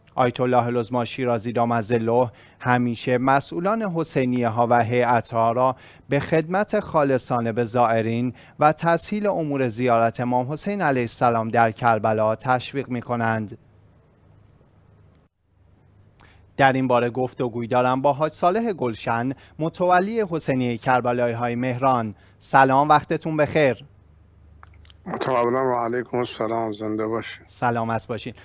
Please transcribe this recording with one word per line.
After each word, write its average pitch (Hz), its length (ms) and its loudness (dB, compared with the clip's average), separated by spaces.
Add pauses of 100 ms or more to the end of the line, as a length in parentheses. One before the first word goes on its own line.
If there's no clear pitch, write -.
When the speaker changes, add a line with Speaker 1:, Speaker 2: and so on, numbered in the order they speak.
(140)
Speaker 1:
آیت 127 260 0
الله 123 260 2
العظما 120 380 -2
شیرازی 120 480 -2
دام 117 280 2
ظله 117 500 2 (300)
همیشه 123 580 0
مسئولان 165 640 0
حسینیه 135 640 -2
ها 117 220 2
و 120 120 6
هیئت 120 500 0
ها 113 200 2
را 127 240 0 (320)
به 139 120 0
خدمت 185 600 -2
خالصانه 131 720 0
به 117 120 0
زائرین 113 680 0 (260)
و 151 120 6
تسهیل 170 540 -2
امور 147 420 -2
زیارت 117 520 0
امام 123 320 -2
حسین 202 300 -6
علیه 139 200 0
السلام 117 460 0
در 113 220 4
کربلا 110 680 0
تشویق 127 520 -4
می 120 140 -6
کنند. 113 560 -4 (3000)
در 135 160 4
این 131 140 0
باره 120 240 2
گفتگویی 120 580 -6
دارم 127 340 2
با 143 100 2
حاج 151 200 -2
صالح 214 400 0
گلشن، 123 600 -4 (260)
متولی 180 720 0
حسینیه 131 460 -2
کربلایی 123 580 0
های 120 200 -4
مهران. 123 600 0 (240)
سلام، 135 500 4
وقتتون 156 480 2
بخیر. 143 480 2 (1200)
Speaker 2:
متقابلا 127 600 0
و 127 80 0
علیکم 120 440 -2
السلام، 113 540 -4
زنده 107 340 -4
باشین. 110 400 -6
Speaker 1:
سلامت 117 600 -2
باشین. 113 280 -8 (100)